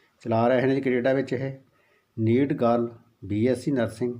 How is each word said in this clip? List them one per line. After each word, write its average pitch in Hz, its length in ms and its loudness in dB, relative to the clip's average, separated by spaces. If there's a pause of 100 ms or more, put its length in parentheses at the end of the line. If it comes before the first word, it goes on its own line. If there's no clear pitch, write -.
(200)
ਚਲਾ 113 280 2
ਰਹੇ 127 180 2
ਨੇ 135 80 2
ਜੀ 139 60 0
ਕੈਨੇਡਾ 127 320 0
ਵਿੱਚ 135 200 -2
ਇਹ। 135 260 -6 (640)
Need 123 320 2
girl 117 420 0 (300)
ਬੀ 104 220 0
ਐਸ 123 120 0
ਸੀ 147 120 -4
ਨਰਸਿੰਗ 123 500 -2